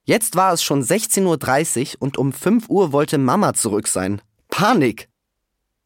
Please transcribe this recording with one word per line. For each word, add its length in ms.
Jetzt 320
war 180
es 80
schon 200
sechzehn 440
Uhr 100
dreißig 640
und 160
um 160
fünf 380
Uhr 220
wollte 260
Mama 340
zurück 340
sein. 360
Panik! 640